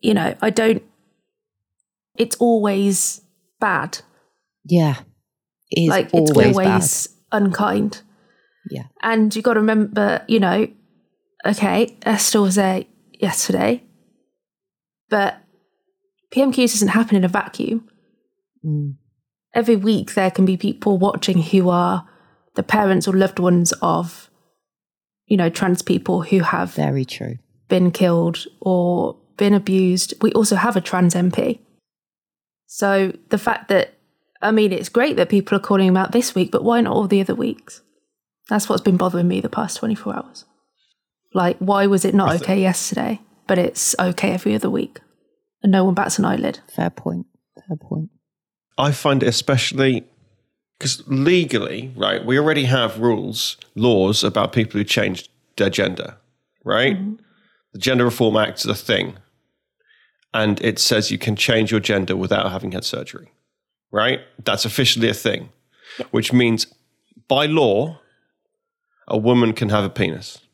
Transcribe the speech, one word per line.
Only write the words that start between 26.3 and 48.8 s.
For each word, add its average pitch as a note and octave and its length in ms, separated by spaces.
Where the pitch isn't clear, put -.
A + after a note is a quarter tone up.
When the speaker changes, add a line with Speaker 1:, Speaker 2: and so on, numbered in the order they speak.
Speaker 1:
have F3 340
Speaker 2:
Very C#3 300
true. - 320
Speaker 1:
been F3+ 240
killed E3+ 520
or F3 560
been G3+ 180
abused. F#3+ 680
We A3 120
also G#3+ 240
have G#3+ 200
a F3+ 60
trans F3+ 320
M F3 160
P. - 320
So G3 500
the G#3 80
fact - 300
that, - 260
I G#3 80
mean, G#3+ 220
it's - 180
great C4+ 260
that E3+ 140
people G3+ 260
are G3 40
calling G3 280
him F#3 80
out F#3+ 160
this B3 220
week, F#3 160
but - 120
why A#3 200
not - 120
all G#3+ 120
the G3 160
other F#3 120
weeks? - 460
That's G#3 180
what's G3+ 140
been F3+ 160
bothering F3+ 300
me F#3 120
the - 80
past - 300
twenty-four G#3 360
hours. - 300
Like, F3+ 260
why G3 280
was G3 180
it F#3+ 100
not G3 140
Speaker 3:
I - 40
th- F3 100
Speaker 1:
okay F#3+ 180
yesterday, F#3+ 600
but F#3 120
it's - 400
okay F#3 340
every G3 220
other G#3 160
week? - 300
And G3 100
no F#3+ 120
one F#3 100
bats - 240
an G3+ 60
eyelid. - 360
Speaker 2:
Fair E3+ 160
point. - 360
Fair F3 100
point. - 340
Speaker 3:
I C#3+ 140